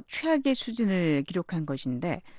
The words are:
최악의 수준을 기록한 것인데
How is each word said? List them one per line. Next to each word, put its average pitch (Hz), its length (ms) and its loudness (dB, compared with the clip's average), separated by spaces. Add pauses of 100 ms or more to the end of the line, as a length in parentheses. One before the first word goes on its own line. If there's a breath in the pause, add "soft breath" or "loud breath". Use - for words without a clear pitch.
최악의 285 460 2
수준을 190 720 2
기록한 170 380 -2
것인데 135 580 -2 (160 soft breath)